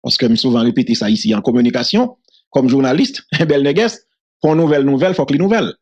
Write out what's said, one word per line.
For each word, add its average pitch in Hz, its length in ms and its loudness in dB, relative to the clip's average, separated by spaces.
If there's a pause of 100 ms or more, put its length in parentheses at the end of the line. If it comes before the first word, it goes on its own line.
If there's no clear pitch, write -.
Parce - 160 -6
que 127 80 -2
m 113 100 2
souvent 117 280 0
répété 120 320 0
ça 110 120 -4
ici 110 280 0
en 107 60 -2
communication, 123 760 0 (320)
comme 131 200 0
journaliste, 135 520 0 (120)
<laughs> 160 140 -2
belle 143 140 2
négresse, 156 460 -2 (340)
pour 156 140 2
nouvelle, 151 280 2
nouvelle, 139 300 2
faut 117 120 -2
que 135 80 -2
les 143 60 0
nouvelles. 190 420 0